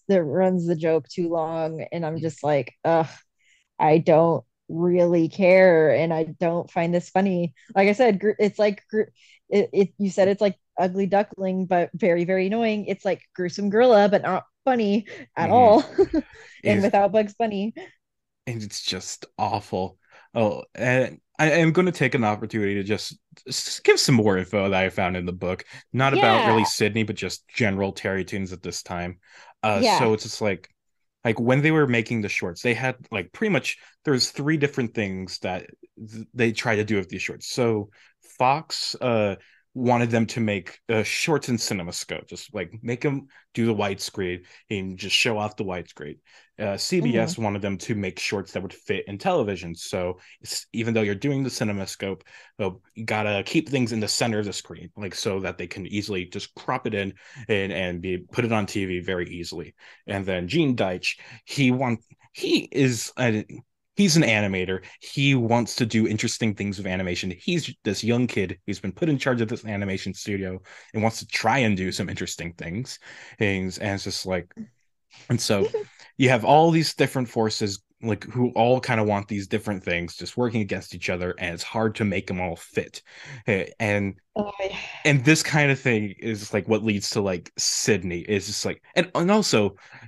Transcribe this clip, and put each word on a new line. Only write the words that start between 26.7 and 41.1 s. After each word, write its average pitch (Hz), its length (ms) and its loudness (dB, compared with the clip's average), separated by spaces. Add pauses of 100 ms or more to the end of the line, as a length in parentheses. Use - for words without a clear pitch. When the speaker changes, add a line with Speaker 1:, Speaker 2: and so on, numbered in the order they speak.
Speaker 2:
but 104 120 -4
just - 340 -8
general 98 420 0
Terry 95 320 -4
Toons 92 300 -8
at 87 80 -14
this - 220 -10
time. 87 360 -8 (440)
Uh, 107 200 2
Speaker 1:
Yeah. 202 160 4
Speaker 2:
so 113 140 4
it's 107 100 -2
just - 180 -12
like, 101 280 -2 (560)
like, 113 140 0
when 127 220 2
they 156 100 4
were 151 160 4
making 117 340 0
the 101 80 -4
shorts, 90 320 -6
they 120 140 0
had, 127 200 -4 (160)
like, 98 220 -6
pretty 214 180 -2
much, - 260 -2 (280)
there 147 80 2
was 120 180 0
three 151 260 -2
different 135 360 -2
things 95 460 -6
that 92 260 -6 (320)
th-, 110 360 -16
they 117 180 2
tried 110 260 -2
to 104 80 2
do 107 100 0
with 95 140 -2
these 92 120 -10
shorts. - 280 -10
So 113 400 0 (480)
Fox, 139 640 0
uh, 107 340 2 (380)
wanted 120 380 2
them 113 140 2
to 120 160 -4
make, 101 380 -4 (100)
uh, 110 120 2
shorts - 460 -2